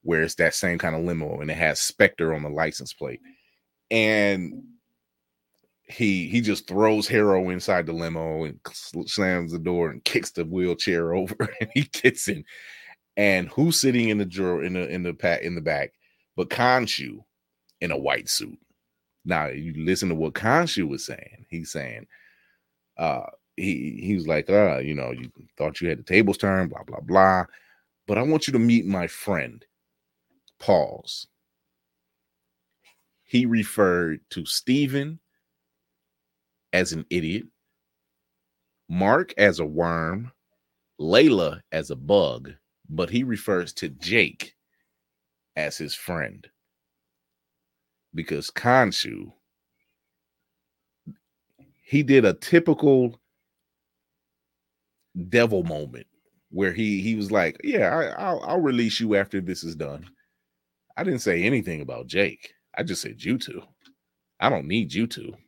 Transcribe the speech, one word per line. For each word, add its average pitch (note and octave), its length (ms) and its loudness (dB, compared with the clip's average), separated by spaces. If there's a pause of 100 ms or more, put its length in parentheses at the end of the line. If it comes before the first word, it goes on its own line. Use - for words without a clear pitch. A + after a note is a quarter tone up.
where E2 200 0
it's E2 120 -2
that E2 200 2
same F2 220 -2
kind E2 180 -4
of D#2+ 80 -4
limo, D#2+ 380 -4
and D2+ 100 -6
it D2+ 60 -6
has D#2 220 0
Spectre E2+ 540 2
on D2+ 100 -4
the D2 60 -8
license D2+ 440 -4
plate. B1+ 280 -10 (680)
And G#2 720 2 (1200)
he, F#2+ 460 0
he A#2 120 2
just G#2 260 -2
throws G#2+ 400 2
Harrow G2 420 4
inside F2+ 380 -2
the E2 60 -6
limo E2 520 -4
and D2+ 140 -10 (120)
sl-, - 360 -12
slams F2+ 440 0
the E2+ 80 -6
door E2+ 300 0
and C2 160 -14
kicks - 260 -2
the E2+ 140 -6
wheelchair E2+ 680 -2
<laughs> - 20 0
over, F#2+ 200 -2 (240)
and A2+ 140 -6
he D3 100 0
gets - 440 0
in. - 180 -6 (720)
And F#2+ 320 2
who's D#3 320 2
sitting B2 280 2
in G#2+ 80 0
the G2+ 80 0
drawer, F2+ 380 -2
in F2+ 100 -6
the, F2+ 140 -4
in F2 160 -6
the F2 100 -4
pa-, E2+ 280 0
in F2 140 -6
the E2+ 60 -8
back D2 300 -2 (460)
but F2+ 120 -4
Khonshu A#2+ 680 0 (640)
in E2+ 100 -4
a C#2+ 60 -2
white C#2 320 -2
suit? - 280 -6 (680)
Now, D#2+ 220 -2
you D2 260 -8 (100)
listen F#2 260 0
to E2 60 0
what D#2 200 -4
Khonshu B2+ 520 0
was C2+ 180 -6
saying. - 440 -16
He's E2 220 -10
saying, A#1+ 360 -10 (880)
uh, D2+ 280 -2 (320)
he, D2+ 440 -4
he G2+ 140 -2
was E2+ 100 -2
like, D#2 240 -2
"Uh, F#2+ 280 4
you C#2+ 160 -4
know, B1+ 180 -6
you B1+ 180 -12 (280)
thought D2+ 240 -4
you F2 80 -2
had C#2+ 100 -4
the - 40 -18
tables G2+ 340 4
turned, F#2+ 320 0
blah, - 140 -12
blah, - 180 -12
blah. F#2 420 6 (640)
But G#2 100 0
I A2+ 40 2
want D3+ 260 2
you C#3 60 -2
to A#2+ 60 4
meet A#2 260 6
my F#2 220 -2
friend." C2+ 580 -6 (960)
Pause. - 680 0 (2000)
He B2+ 200 2
referred F#2 840 2
to E2+ 160 -8
Steven C#3 720 -2 (1500)
as F2 220 0
an D#2+ 160 -8
idiot, F2 380 -4 (1400)
Mark G#2 500 2
as F#2+ 220 6
a D#2+ 60 0
worm, E2+ 680 -2 (680)
Layla F#2 600 6 (100)
as D#2+ 200 -4
a C#2 40 -6
bug, C2+ 580 2 (360)
but E2 200 -4
he A#2 140 0
refers G2+ 500 -2
to E2+ 160 -6
Jake F2+ 640 -2 (1000)
as D2+ 220 -4
his D2 160 -8
friend. C2 540 -8 (1700)
Because D#2 380 -6
Khonshu, F2+ 800 2 (2500)
he C#3+ 200 2
did C3+ 220 8
a F#2 80 6
typical C#3+ 840 4 (2000)
devil A2 340 2
moment D2+ 440 -8 (440)
where F#2 220 0
he, G#2 280 0
he A2+ 140 -2
was G2+ 160 -4
like, F2+ 320 2
"Yeah, F3 320 2
I, D#3+ 100 0 (160)
I'll, F#3 200 -2
I'll F3 200 -2
release A#2+ 380 0
you G#2+ 160 0
after G2 260 0
this F2+ 220 -8
is E2 120 -10
done. D2+ 340 -10 (880)
I - 60 -6
didn't D#3+ 160 -2
say F2+ 240 0
anything G2+ 380 0
about B1+ 260 -12
Jake. - 460 -4 (240)
I - 60 -4
just - 180 -6
said A2 220 -14
you B2 140 -2
two. - 240 -12 (800)
I A#2+ 100 2
don't D#2+ 180 -2
need G#2 260 -2
you A2+ 140 -2
two. - 260 -14 (140)